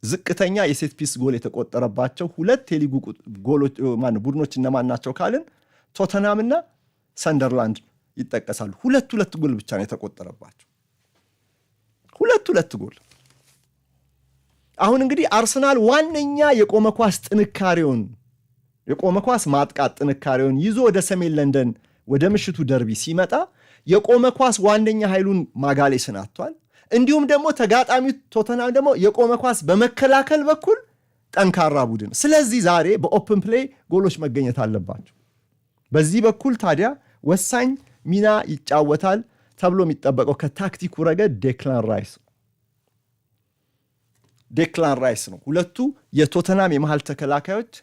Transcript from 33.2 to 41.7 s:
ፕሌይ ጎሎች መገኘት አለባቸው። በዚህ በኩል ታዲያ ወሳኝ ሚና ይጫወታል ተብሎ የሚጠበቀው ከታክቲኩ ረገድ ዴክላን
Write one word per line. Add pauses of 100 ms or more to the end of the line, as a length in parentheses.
ፕሌይ (260)
ጎሎች
መገኘት
አለባቸው። (760)
በዚህ
በኩል
ታዲያ (360)
ወሳኝ (360)
ሚና (200)
ይጫወታል (400)
ተብሎ
የሚጠበቀው
ከታክቲኩ
ረገድ
ዴክላን